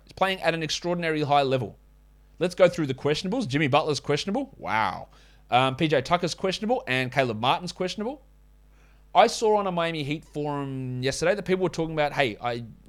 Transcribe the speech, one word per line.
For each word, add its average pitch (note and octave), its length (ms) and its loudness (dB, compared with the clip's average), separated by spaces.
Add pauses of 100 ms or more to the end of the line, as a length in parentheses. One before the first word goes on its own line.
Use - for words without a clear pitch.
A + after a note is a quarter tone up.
is - 80 -20
playing F#3+ 300 -2
at E3 100 2
an E3 100 -2
extraordinarily E3 600 -2
high C#3+ 180 4
level. B2+ 380 0 (600)
Let's F3 140 0
go F3+ 140 8
through E3 200 -2
the C3 60 -2
questionables. F3+ 540 -2
Jimmy C#3+ 200 2
Butler's C#3+ 320 2
questionable. G3 580 -4
Wow. G#2 500 -2 (420)
Um, C3 260 4
P E3 120 2
J C#3+ 140 2
Tucker's F3 320 0
questionable G#3+ 520 -2
and B2+ 240 -2
Caleb B2 300 0
Martin's E3 320 0
questionable. G#3+ 540 -6 (920)
I G#3 120 8
saw G#3+ 300 2
on G3 100 -2
a - 20 -2
Miami E3 320 -2
Heat D3+ 220 -6
forum C3+ 760 -6
yesterday D#3+ 360 0
that F#3+ 80 -6
people F#3 180 0
were F3+ 60 2
talking D#3+ 260 -4
about, D3 180 0
"Hey, C3+ 300 0
I, A#2+ 220 -4 (240)